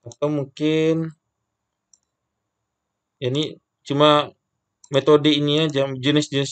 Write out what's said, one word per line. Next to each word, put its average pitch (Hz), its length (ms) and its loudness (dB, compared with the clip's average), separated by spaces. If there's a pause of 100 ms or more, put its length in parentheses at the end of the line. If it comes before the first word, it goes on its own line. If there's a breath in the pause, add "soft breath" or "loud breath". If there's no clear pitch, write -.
Atau 147 300 -6
mungkin, 156 800 -2 (2000)
ya, 127 80 -4
ini 143 320 -4 (240)
cuma 147 480 2 (560)
metode 147 400 4
ini 147 400 0
aja, 139 220 -2
jenis-jenis 139 600 -2